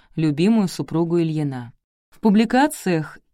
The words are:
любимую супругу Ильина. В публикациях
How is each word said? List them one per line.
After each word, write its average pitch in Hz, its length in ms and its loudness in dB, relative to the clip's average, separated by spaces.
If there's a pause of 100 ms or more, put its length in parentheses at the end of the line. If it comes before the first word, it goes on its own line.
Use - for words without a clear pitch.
(160)
любимую 165 520 2
супругу 165 520 -2
Ильина. 147 520 -4 (380)
В - 100 -20
публикациях 220 1000 0 (160)